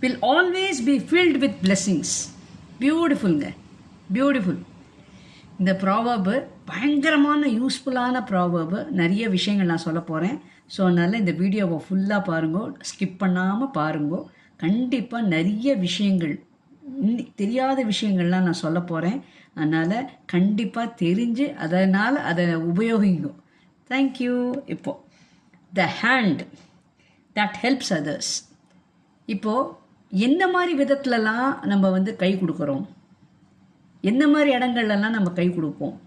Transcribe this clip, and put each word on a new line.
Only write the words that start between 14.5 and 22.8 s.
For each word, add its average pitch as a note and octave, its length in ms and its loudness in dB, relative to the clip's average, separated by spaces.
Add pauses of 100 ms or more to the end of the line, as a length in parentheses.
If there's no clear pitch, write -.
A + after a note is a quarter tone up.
கண்டிப்பா A#3 640 -2
நிறைய G#3 540 0
விஷயங்கள், F#3 680 0 (600)
இன்னி-, A3+ 320 0
தெரியாத C4 500 0
விஷயங்கள்லாம் F#3 560 0
நான் F3 120 2
சொல்ல E3 280 -2
போறேன். F3 400 -4 (320)
அதனால E3 560 0 (160)
கண்டிப்பா G#3 600 0
தெரிஞ்சு, A#3 680 -2
அதனால F#3+ 680 2
அதை E3+ 340 0
உபயோகிங்கோ. F#3 760 0 (560)